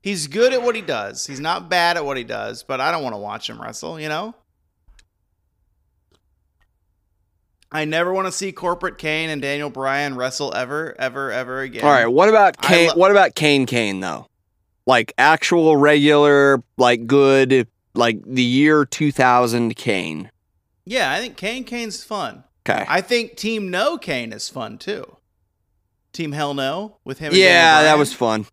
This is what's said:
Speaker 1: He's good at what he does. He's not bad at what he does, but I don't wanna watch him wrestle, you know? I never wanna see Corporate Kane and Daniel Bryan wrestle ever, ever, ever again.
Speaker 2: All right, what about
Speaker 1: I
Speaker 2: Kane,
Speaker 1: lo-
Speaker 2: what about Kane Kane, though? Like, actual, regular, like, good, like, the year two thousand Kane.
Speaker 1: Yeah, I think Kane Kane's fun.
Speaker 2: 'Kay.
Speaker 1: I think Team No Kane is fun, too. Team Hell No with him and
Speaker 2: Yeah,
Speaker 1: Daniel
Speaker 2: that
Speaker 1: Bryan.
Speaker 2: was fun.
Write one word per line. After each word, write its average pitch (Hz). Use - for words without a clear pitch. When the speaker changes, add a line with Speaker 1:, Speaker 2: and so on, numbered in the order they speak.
Speaker 1:
He's 190
good 226
at 247
what 240
he 220
does. 113
He's 135
not 170
bad 175
at 151
what 139
he 123
does, 113
but 131
I 151
don't 165
wanna 110
watch 104
him 113
wrestle, 151
you 156
know? 185
I 156
never 170
wanna 190
see 196
Corporate 175
Kane 160
and 147
Daniel 143
Bryan 135
wrestle 127
ever, 139
ever, 131
ever 127
again. 123
Speaker 2:
All 147
right, 120
what 151
about 214
Speaker 1:
I -
Speaker 2:
Kane, 170
Speaker 1:
lo- 151
Speaker 2:
what 185
about 196
Kane 143
Kane, 107
though? 85
Like, 123
actual, 156
regular, 143
like, 123
good, 135
like, 117
the 127
year 147
two 147
thousand 123
Kane. 87
Speaker 1:
Yeah, 196
I 156
think 240
Kane 233
Kane's 233
fun. 143
Speaker 2:
'Kay. -
Speaker 1:
I 170
think 233
Team 208
No 254
Kane 120
is 104
fun, 113
too. -
Team 156
Hell 143
No 151
with 135
him 160
and 180
Speaker 2:
Yeah, 190
Speaker 1:
Daniel 165
Speaker 2:
that 156
Speaker 1:
Bryan. 151
Speaker 2:
was 139
fun. 110